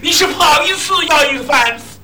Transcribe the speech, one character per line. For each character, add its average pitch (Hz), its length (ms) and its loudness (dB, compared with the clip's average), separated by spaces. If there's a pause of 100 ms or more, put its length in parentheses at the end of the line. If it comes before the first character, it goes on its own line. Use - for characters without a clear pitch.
你 339 120 -2
是 359 140 2
跑 302 360 2
一 370 120 -2
次 - 180 -4 (140)
要 302 180 4
一 277 140 -2
次 247 60 -8
饭 240 320 0 (280)